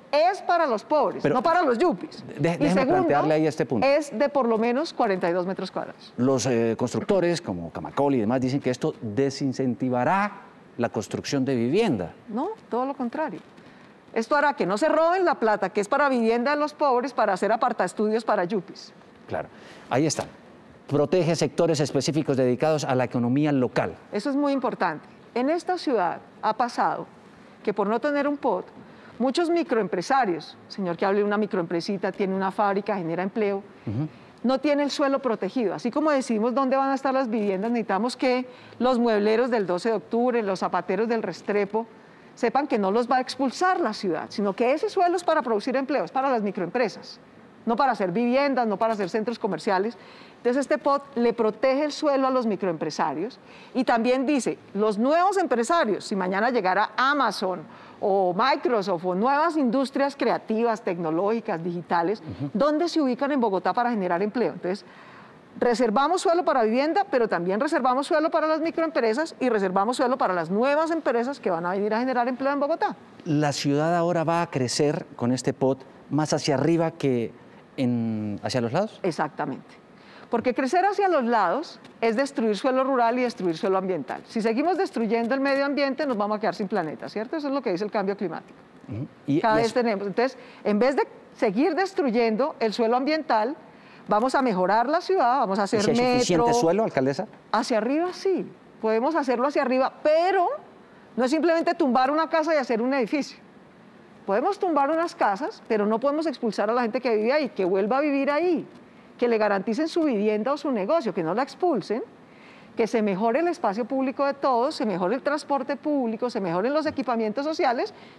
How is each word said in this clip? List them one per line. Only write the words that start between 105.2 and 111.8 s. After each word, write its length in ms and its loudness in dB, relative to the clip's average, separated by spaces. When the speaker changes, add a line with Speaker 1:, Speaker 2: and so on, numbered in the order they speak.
Speaker 1:
pero 160 2
no 160 0
podemos 260 0
expulsar 440 -2
a 20 0
la 80 2
gente 220 -2
que 140 2
vive 180 2
ahí, 160 2
que 160 -2
vuelva 320 2
a 20 2
vivir 300 0
ahí, 360 0
que 100 2
le 100 2
garanticen 500 0
su 140 0
vivienda 500 0
o 40 -2
su 160 -4
negocio, 420 0
que 80 -2
no 120 0
la 100 0
expulsen, 580 -2